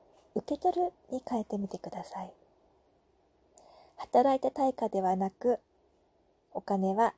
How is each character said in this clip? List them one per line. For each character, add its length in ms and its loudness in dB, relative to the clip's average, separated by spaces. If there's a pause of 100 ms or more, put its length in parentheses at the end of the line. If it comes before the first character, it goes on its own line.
(360)
受 200 -2
け 20 -6
取 160 2
る 200 0 (180)
に 180 -4
変 120 -2
え 20 -6
て 140 -6
み 100 -4
て 120 -10
く 100 -10
だ 160 -12
さ 180 -12
い。 80 -14 (1700)
働 400 4
い 20 -4
た 120 0
対 220 0
価 140 -4
で 140 -2
は 160 2
な 140 -2
く、 280 0 (920)
お 80 -8
金 320 0
は 240 2